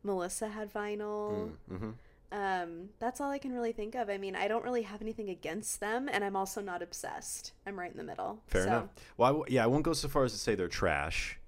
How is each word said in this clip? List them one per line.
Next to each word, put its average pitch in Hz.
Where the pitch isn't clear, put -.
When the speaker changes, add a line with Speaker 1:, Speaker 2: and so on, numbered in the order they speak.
Speaker 1:
Melissa 190
had 208
vinyl. 208
Speaker 2:
Mm, -
mm-hmm. 101
Speaker 1:
Um, 185
that's 247
all 277
I 277
can 277
really 233
think 220
of. 226
I 202
mean, 196
I 196
don't 208
really 240
have 208
anything 214
against 202
them, 233
and 202
I'm 196
also 190
not 180
obsessed. -
I'm 196
right 180
in -
the -
middle. -
Speaker 2:
Fair 92
Speaker 1:
So. 95
Speaker 2:
enough. 117
Well, 117
I -
w-, 147
yeah, 120
I 113
won't 143
go 165
so 143
far 135
as 120
to 104
say -
they're 92
trash 80